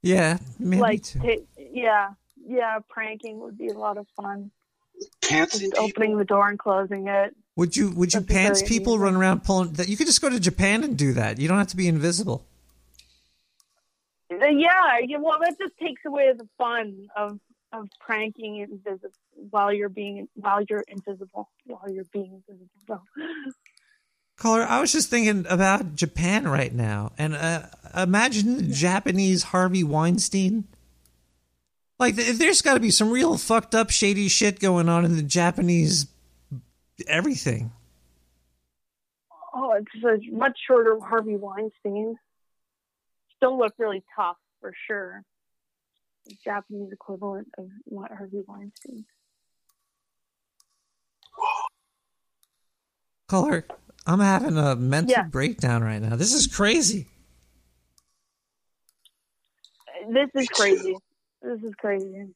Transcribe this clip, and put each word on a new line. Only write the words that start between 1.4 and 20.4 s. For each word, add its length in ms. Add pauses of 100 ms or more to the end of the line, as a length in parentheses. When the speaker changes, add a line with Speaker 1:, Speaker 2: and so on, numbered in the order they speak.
Speaker 2:
yeah, 520 (360)
yeah, 320 (100)
pranking 520
would 180
be 120
a 60
lot 220
of 80 (100)
fun. 360 (680)
Speaker 3:
Pantsing 380 (140)
Speaker 2:
Just 40
opening 340
Speaker 3:
people? 80
Speaker 2:
the 60
door 240
and 80
closing 520
it. 260 (220)
Speaker 1:
Would 200
you, 140
would 240
you 60
Speaker 2:
That'd 80
be 60
Speaker 1:
pants 260
Speaker 2:
very 80
Speaker 1:
people, 260
Speaker 2:
amusing. 200
Speaker 1:
run 60
around 220
pulling 300
that? 160
You 80
could 100
just 160
go 80
to 80
Japan 460
and 120
do 180
that. 260
You 80
don't 100
have 100
to 80
be 120
invisible. 580 (1800)
Speaker 2:
Uh, 160
yeah, 580
yeah, 140
well, 220
that 180
just 180
takes 300
away 300
the 100 (100)
fun 600
of, 240 (320)
of 160 (120)
pranking 580
invisible 520 (400)
while 220
you're 160
being, 460
while 340